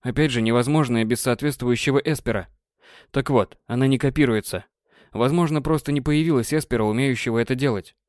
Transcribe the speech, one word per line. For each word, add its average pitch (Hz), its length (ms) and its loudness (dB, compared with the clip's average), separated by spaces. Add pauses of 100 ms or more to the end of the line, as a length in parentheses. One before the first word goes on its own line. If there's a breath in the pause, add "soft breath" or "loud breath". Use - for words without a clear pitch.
Опять 135 320 0
же, 120 100 0
невозможное 120 640 2
без 113 160 -2
соответствующего 131 760 0
эспера. 120 500 -4 (600 loud breath)
Так 139 200 -4
вот, 117 360 0
она 127 200 0
не 135 120 2
копируется. 123 680 0 (480 soft breath)
Возможно, 151 500 2
просто 151 300 -2
не 143 80 0
появилось 147 520 0
эспера, 127 320 0
умеющего 117 540 0
это 117 160 0
делать. 127 420 -4 (120)